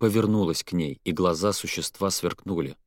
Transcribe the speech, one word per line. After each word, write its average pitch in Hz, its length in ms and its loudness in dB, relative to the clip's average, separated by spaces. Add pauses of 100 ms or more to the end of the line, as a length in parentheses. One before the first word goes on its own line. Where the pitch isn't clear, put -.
повернулась 107 640 2
к - 100 -8
ней, 78 300 -2
и 95 80 0
глаза 90 420 2
существа - 560 -4
сверкнули, 85 680 -4 (120)